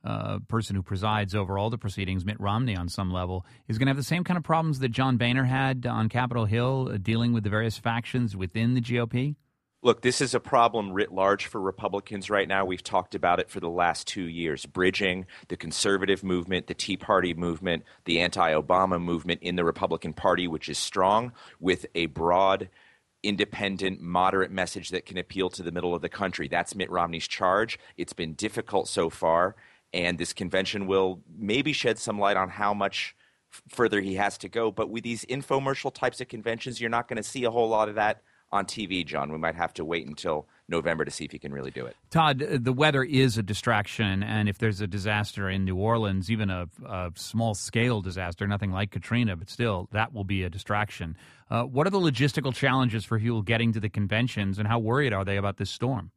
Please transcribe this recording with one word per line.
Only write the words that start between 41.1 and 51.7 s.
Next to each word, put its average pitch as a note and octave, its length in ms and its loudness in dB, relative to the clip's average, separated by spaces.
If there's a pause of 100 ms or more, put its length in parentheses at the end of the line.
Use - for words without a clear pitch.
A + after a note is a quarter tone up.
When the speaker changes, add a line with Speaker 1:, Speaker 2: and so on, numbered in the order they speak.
Speaker 2:
see D2+ 140 -8
if - 60 -12
he D2+ 80 -14
can D2 120 -10
really C2+ 200 -8
do B1 160 -10
it. - 80 -16 (160)
Speaker 1:
Todd, D3+ 320 4
uh, D3+ 180 -2
the B2+ 120 2
weather C#3 300 4
is C3 340 4
a A2+ 40 0
distraction, G#2 800 0
and G#2+ 260 0
if G2+ 120 -2
there's G#2+ 200 0
a G#2 60 -2
disaster G2+ 640 -2
in F#2+ 160 0
New F#2 100 0
Orleans, G2+ 540 0
even G#2+ 220 0
a, F2+ 160 -4 (180)
a F2+ 300 -6
small-scale A2+ 840 0
disaster, F2+ 460 -4
nothing G2+ 240 0
like G2 200 -2
Katrina, A2 440 0
but D#2+ 140 -12
still, G#2+ 420 -2
that A2+ 220 0
will G#2 100 -4
be F#2+ 200 0
a F2 80 -2
distraction. F#2+ 680 -4 (320)
Uh, A#2 140 0
what C3+ 240 2